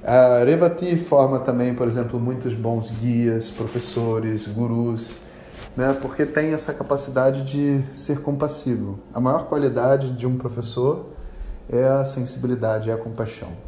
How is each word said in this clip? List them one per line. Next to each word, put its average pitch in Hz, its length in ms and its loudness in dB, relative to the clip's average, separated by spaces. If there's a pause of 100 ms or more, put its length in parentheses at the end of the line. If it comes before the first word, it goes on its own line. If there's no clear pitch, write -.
A 123 400 8
Revati 170 540 4
forma 135 400 4
também, 123 360 0
por 123 120 0
exemplo, 117 340 -2
muitos 123 340 -2
bons 113 360 -2
guias, 113 600 0
professores, 113 960 -2
gurus, 117 680 -2 (640)
né? 135 260 2
Porque 147 240 0
tem 151 260 0
essa 151 220 -4
capacidade 135 680 0
de 139 400 0 (100)
ser - 280 -4
compassivo. 127 760 -2 (160)
A 117 60 -4
maior 139 260 2
qualidade 135 640 2
de 120 160 -4
um 127 100 0
professor 123 680 -2 (640)
é 120 140 4
a 135 200 4
sensibilidade, 120 840 -2
é - 20 0
a 117 60 -2
compaixão, 113 500 -8 (200)